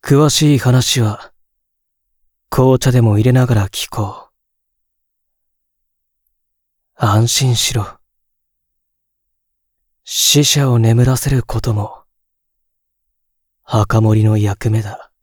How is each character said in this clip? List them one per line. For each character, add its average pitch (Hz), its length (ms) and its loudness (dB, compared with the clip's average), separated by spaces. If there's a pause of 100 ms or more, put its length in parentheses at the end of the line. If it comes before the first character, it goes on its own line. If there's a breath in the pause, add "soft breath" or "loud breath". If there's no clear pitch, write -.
詳 143 280 2
し 147 260 2
い 123 40 0
話 123 420 0
は、 104 320 -6 (1160)
紅 131 300 2
茶 131 120 0
で 123 100 2
も 107 160 2
入 110 60 0
れ 123 100 2
な 127 140 2
が 123 80 0
ら 98 140 0
聞 - 200 -12
こ - 400 -10 (2750)
う。 - 80 -2
安 117 220 2
心 127 300 -2
し - 160 -4
ろ。 - 260 -8 (2000)
死 - 400 0
者 139 260 0
を 120 80 2
眠 117 240 4
ら 127 140 0
せ - 140 -4
る 127 120 -2
こ - 160 -6
と 113 140 0
も、 - 320 -8 (1600)
墓 110 360 0
守 110 240 2
の 107 140 2
役 104 320 -4
目 110 120 -2
だ。 - 300 -14 (120)